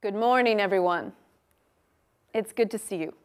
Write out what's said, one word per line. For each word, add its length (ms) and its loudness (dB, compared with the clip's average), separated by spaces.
Good 140 -4
morning, 440 4
everyone. 540 0
It's 200 -6
good 180 0
to 80 -6
see 160 -10
you. 180 -6